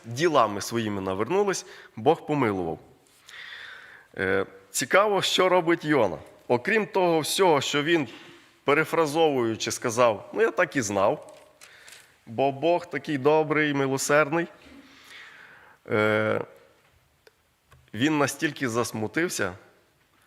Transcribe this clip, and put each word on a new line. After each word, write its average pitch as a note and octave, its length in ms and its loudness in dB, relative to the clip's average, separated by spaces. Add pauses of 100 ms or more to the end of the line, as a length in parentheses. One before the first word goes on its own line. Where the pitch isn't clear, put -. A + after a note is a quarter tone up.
ділами A#2 560 2
своїми G#2+ 400 -4
навернулись, A#2+ 680 -2 (300)
Бог C3 300 0
помилував. G2+ 520 -2 (1400)
Е, F#2+ 280 0 (240)
цікаво, F#3+ 520 2
що - 260 2
робить E3+ 360 2
Йона. A#2 340 2 (300)
Окрім G3 380 0
того E3+ 340 2
всього, D#3 400 2
що D3 220 -2
він, D#3 260 0 (560)
перефразовуючи, D3 1080 2
сказав: A#2 640 0
«Ну, - 80 0
я A3+ 80 2
так F3+ 260 -2
і C3+ 60 0
знав, G#2 540 -2 (880)
бо C3 260 -2
Бог E3 380 -2
такий D3 280 -6
добрий D3+ 520 2
і C#3+ 40 -4
милосердний», C#3+ 720 0 (1400)
е, G#2+ 500 0 (1500)
він D3 240 0
настільки C#3+ 500 -2
засмутився, A2 880 -4 (720)